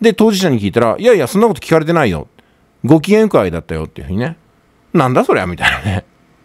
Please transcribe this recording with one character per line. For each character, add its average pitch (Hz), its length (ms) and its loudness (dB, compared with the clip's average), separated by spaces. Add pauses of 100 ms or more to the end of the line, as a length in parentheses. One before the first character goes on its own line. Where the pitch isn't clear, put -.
で、 220 120 2
当 220 200 2
事 190 60 -2
者 180 120 0
に 117 100 0
聞 101 80 -2
い 82 40 -4
た 117 80 0
ら、 113 200 2
「い 196 40 -8
や 240 100 6
い 185 40 2
や、 131 80 0
そ 190 120 -2
ん 214 40 4
な 233 60 4
こ 196 60 0
と 127 60 -10
聞 - 100 -14
か 160 80 4
れ 156 60 0
て 160 80 -2
な 160 120 2
い 104 60 0
よ。 76 180 -6 (560)
ご 151 160 4
機 185 100 -8
嫌 220 140 4
伺 139 220 2
い 87 40 -2
だ 82 80 -6
っ 78 40 -8
た 82 120 -10
よ」 80 120 -6
っ - 20 -18
て - 120 -18
い 73 40 -14
う - 20 -14
ふ 67 40 -12
う - 20 -6
に 95 60 -4
ね。 147 180 -6 (560)
「な 135 160 2
ん - 60 -2
だ 214 100 2
そ - 100 0
り 117 60 0
ゃ」 92 80 -4
み 85 80 -8
た - 120 -4
い - 20 2
な - 100 -6
ね。 95 240 -4 (400)